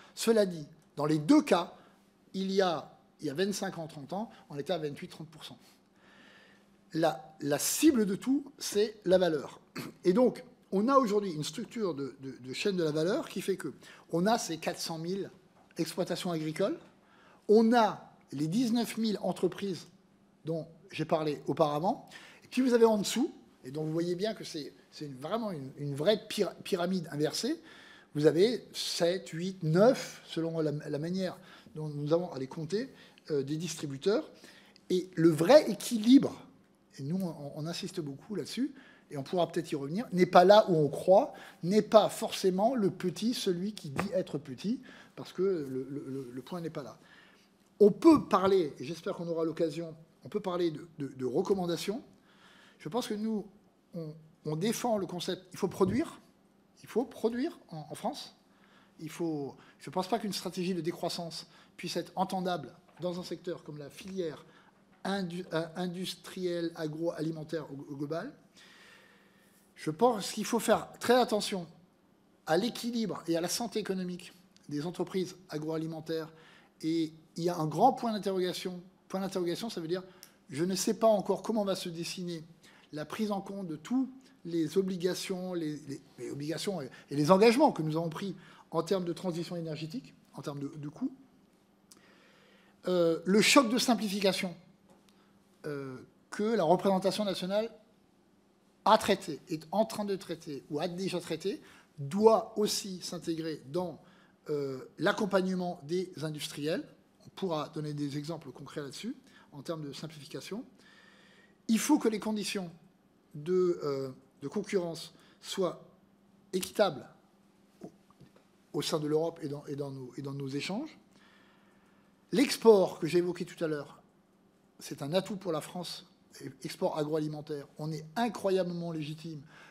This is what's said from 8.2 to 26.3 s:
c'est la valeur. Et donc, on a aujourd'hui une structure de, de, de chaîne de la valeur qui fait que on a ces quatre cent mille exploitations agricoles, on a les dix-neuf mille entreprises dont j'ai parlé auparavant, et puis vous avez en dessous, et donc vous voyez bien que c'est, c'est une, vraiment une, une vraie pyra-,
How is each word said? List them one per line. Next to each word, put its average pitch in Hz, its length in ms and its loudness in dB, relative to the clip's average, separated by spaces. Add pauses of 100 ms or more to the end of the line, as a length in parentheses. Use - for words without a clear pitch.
c'est 214 480 -2
la 180 140 6
valeur. 160 400 0 (460)
Et 180 80 6
donc, 233 320 4 (260)
on 202 180 2
a 277 80 6
aujourd'hui 208 360 2
une 151 120 -4
structure 208 500 -4
de, 135 260 -8
de, 131 180 -10
de 127 140 -12
chaîne 190 240 -2
de 175 80 2
la 151 80 2
valeur 180 360 0
qui 202 120 -8
fait 190 160 -2
que 139 160 -8 (400)
on 175 140 2
a 233 120 4
ces 165 200 -6
quatre 165 220 -6
cent 165 180 -6
mille 175 320 -6 (460)
exploitations 175 540 -4
agricoles, 165 480 -2 (680)
on 226 240 8
a 214 400 4 (200)
les 147 160 -2
dix-neuf 226 500 0
mille 220 240 0
entreprises 180 640 -2 (580)
dont 156 220 -4 (240)
j'ai 156 140 -4
parlé 156 420 0
auparavant, 156 600 2 (360)
et - 40 -20
puis 254 140 0
vous 247 120 4
avez 226 100 8
en 220 140 6
dessous, 226 340 0 (320)
et 131 60 -12
donc 156 160 -6
vous 156 60 -2
voyez 170 240 0
bien 208 180 -2
que - 80 -14
c'est, 151 320 -10 (160)
c'est - 160 -12
une, 139 100 -12
vraiment 196 360 -4
une, 135 260 -8
une 143 160 -6
vraie 165 340 2
pyra-, 185 260 -2 (100)